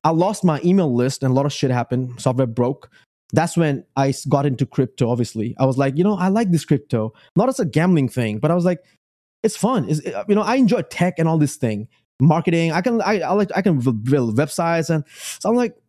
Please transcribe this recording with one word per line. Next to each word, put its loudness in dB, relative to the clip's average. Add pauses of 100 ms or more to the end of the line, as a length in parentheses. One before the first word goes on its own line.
I 2
lost 0
my 2
email 4
list 0
and 2
a 2
lot 2
of -2
shit -2
happened. -2
Software 0
broke. -4 (420)
That's 0
when 0 (120)
I 0
s-, -6
got 0
into -2
crypto, -2
obviously. -4
I 2
was 0
like, 0
"You 2
know, 2
I -2
like 0
this 2
crypto." -2 (240)
Not 4
as -4
a 0
gambling 2
thing, -4
but 0
I 0
was 0
like, -2 (580)
"It's -2
fun." 0
It's, -4
uh, -8
you 4
know, 2
I 0
enjoy 2
tech -4
and 0
all 0
this 0
thing. -4 (340)
Marketing, 2
I 0
can, 0
I, 0
I -4
like, 0
I 0
can 2
v-, 2
build 0
websites. -2
And 0 (360)
so -2
I'm 2
like -2 (140)